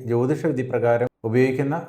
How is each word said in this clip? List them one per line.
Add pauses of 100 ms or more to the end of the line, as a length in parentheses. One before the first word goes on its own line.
(120)
ജ്യോതിഷ (120)
വിധി
പ്രകാരം (200)
ഉപയോഗിക്കുന്ന (140)